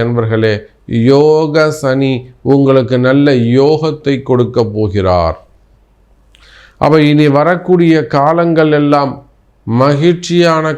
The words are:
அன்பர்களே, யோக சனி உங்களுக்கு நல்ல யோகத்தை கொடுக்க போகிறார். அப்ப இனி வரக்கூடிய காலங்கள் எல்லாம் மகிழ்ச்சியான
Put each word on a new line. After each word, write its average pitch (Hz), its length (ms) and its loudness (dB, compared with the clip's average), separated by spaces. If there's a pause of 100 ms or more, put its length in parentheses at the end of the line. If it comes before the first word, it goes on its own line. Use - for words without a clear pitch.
அன்பர்களே, 113 480 -2 (580)
யோக 151 560 2 (140)
சனி 135 320 -2 (420)
உங்களுக்கு 135 440 2 (100)
நல்ல 143 200 2 (320)
யோகத்தை 151 560 -2 (140)
கொடுக்க 123 280 0 (180)
போகிறார். 92 600 -2 (1500)
அப்ப 151 260 2
இனி 147 180 2 (120)
வரக்கூடிய 170 560 0 (200)
காலங்கள் 160 640 0
எல்லாம் 143 340 0 (540)
மகிழ்ச்சியான 160 1000 0 (120)